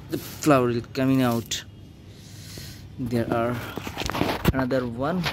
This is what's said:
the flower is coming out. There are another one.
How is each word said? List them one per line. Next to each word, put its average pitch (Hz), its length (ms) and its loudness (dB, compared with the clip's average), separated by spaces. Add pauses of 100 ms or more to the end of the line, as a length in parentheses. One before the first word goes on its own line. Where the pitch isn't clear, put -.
(100)
the - 80 -2
flower 127 520 4
is 117 240 0
coming 135 280 4
out. 117 420 0 (1400)
There 120 340 0
are 117 220 2 (960)
another 131 340 2
one. 139 460 0